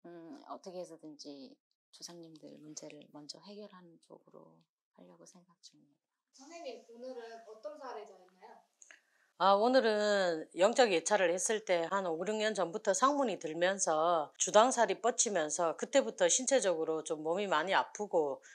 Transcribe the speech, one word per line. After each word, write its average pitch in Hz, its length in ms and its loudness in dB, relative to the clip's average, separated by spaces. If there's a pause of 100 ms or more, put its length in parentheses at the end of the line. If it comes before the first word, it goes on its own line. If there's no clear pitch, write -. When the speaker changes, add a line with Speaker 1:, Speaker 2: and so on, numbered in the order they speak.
Speaker 1:
음, 170 420 -16
어떻게 185 320 -14
해서든지 151 760 -18 (360)
조상님들 160 680 -20
문제를 151 520 -18
먼저 147 280 -18
해결하는 185 640 -20
쪽으로 - 560 -20 (360)
하려고 175 320 -20
생각 175 360 -20
중입니다. 147 400 -20 (300)
Speaker 2:
선생님, 285 580 -16
오늘은 233 580 -16
어떤 277 300 -16
사례자였나요? 202 920 -18 (720)
Speaker 3:
아, 190 120 8
오늘은 208 1000 2
영적 220 360 4
예찰을 175 420 2
했을 208 320 -2
때 170 240 0
한 196 160 0
오, 165 220 -4
육 214 80 -2
년 214 180 0
전부터 190 400 -2
상문이 262 460 2
들면서 165 960 0
주당살이 214 640 4
뻗치면서 175 760 0
그때부터 208 520 2
신체적으로 170 720 0
좀 156 200 -6
몸이 180 240 0
많이 170 260 2
아프고 151 680 0 (120)